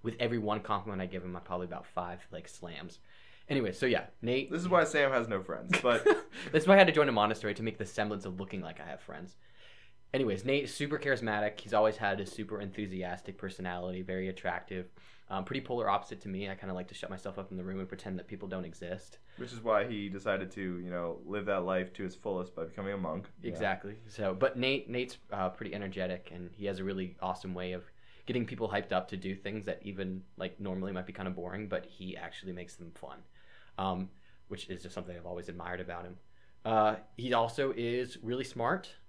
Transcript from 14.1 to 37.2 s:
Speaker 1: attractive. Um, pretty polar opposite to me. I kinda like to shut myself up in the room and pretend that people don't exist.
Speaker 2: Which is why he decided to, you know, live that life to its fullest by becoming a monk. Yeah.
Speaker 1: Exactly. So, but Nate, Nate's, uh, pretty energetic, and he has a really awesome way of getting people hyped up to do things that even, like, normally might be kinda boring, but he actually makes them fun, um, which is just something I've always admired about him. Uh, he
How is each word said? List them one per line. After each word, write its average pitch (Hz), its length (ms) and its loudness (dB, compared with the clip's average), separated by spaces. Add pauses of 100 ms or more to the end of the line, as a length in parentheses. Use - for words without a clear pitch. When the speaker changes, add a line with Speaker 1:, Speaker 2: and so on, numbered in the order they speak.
Speaker 1:
attractive. 90 580 -4 (420)
Um, 95 160 -2
pretty 135 160 -2
polar 120 300 0
opposite 101 320 0
to 104 60 -8
me. 95 200 -4
I 95 60 -4
kinda 95 180 -6
like 92 160 -4
to - 60 -16
shut - 160 -8
myself 95 280 -6
up 95 120 -8
in 95 60 -8
the 90 80 -6
room 95 160 -4
and 92 80 -6
pretend 95 300 -6
that 87 100 -8
people 98 200 -8
don't 92 160 -4
exist. 87 540 -10 (180)
Speaker 2:
Which 120 160 -10
is 117 100 -10
why 110 240 6
he 104 220 -2
decided 95 440 0
to, 92 260 -2
you 90 120 -6
know, 87 360 -2
live 101 200 -2
that 95 180 2
life 92 300 0
to 101 100 -4
its 92 100 -6
fullest 92 400 -4
by 82 100 -4
becoming 98 300 -6
a - 20 -4
monk. 90 300 -2 (160)
Yeah. 117 80 -4
Speaker 1:
Exactly. 101 460 -2 (100)
So, 98 260 0
but 123 240 4
Nate, 131 320 2
Nate's, 123 300 -2 (140)
uh, 95 180 2
pretty 98 240 -8
energetic, 92 580 -4
and 90 220 -10
he 101 120 -8
has 95 120 -2
a 95 60 -4
really 92 360 -4
awesome 92 320 -2
way 90 200 -4
of 90 120 -6 (400)
getting 120 220 0
people 113 220 -4
hyped 101 240 0
up 92 160 2
to 98 80 -6
do 92 180 -4
things 101 320 -6
that 95 160 -4
even, 95 400 -4 (140)
like, 90 240 -6
normally 95 320 -2
might 92 140 -4
be 92 60 -12
kinda 95 200 -6
boring, 92 360 -6
but 95 160 -2
he - 320 -10
actually 87 360 -10
makes 87 240 -10
them 85 160 -14
fun, - 260 -14 (580)
um, 95 320 0 (400)
which 95 220 -10
is 90 140 -6
just 92 100 -10
something 87 220 -6
I've 85 100 -10
always 87 220 -6
admired 90 320 -4
about 87 240 -6
him. 90 120 -12 (480)
Uh, 110 320 6 (220)
he 120 160 2